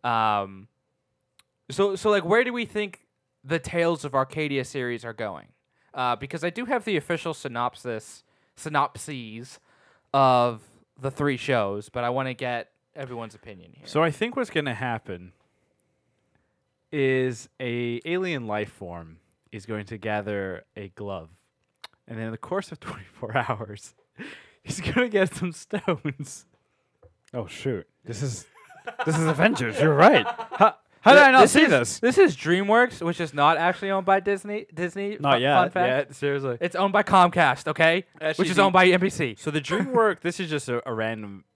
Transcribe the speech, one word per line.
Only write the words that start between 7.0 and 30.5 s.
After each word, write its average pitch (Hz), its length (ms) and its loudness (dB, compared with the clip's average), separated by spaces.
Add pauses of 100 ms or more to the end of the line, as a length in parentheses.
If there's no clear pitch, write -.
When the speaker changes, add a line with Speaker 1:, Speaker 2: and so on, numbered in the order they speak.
Speaker 1:
synopsis, 120 880 -8 (340)
synopses 131 1040 -8 (560)
of 123 480 4 (380)
the 135 100 -6
three 143 260 -2
shows, 104 520 -4
but 120 160 -8
I 120 60 -2
wanna 131 240 -6
get 123 360 -8 (240)
everyone's 120 400 -14
opinion 95 400 -20
here. - 120 -20
Speaker 2:
So 151 160 0
I 165 100 2
think 233 240 -6
what's 262 140 -4
gonna 147 240 -4
happen 104 580 -8 (1600)
is 131 580 -2 (120)
a 120 440 -6
alien 170 420 -6
life 107 260 -6
form 85 460 -16 (340)
is 98 140 -16
going 107 200 -10
to 110 120 -14
gather 101 680 -6 (120)
a 101 140 -14
glove, 95 380 -14 (800)
and 113 120 -12
then 113 80 -8
in 113 60 -10
the 113 60 -14
course - 340 -8
of - 80 -18
<laughs> - 0 -
twenty-four - 560 -10
hours, 107 580 -6 (680)
he's - 180 -10
gonna 247 280 -2
get 196 260 2
some 180 180 -6
stones. - 960 -6 (880)
Speaker 3:
Oh, 113 120 -6
shoot. 104 400 -8 (180)
This 117 180 -10
is, 123 240 -8 (580)
this 160 140 0
is 160 80 0
Avengers. 143 520 0
You're 151 140 4
right. 143 340 8 (260)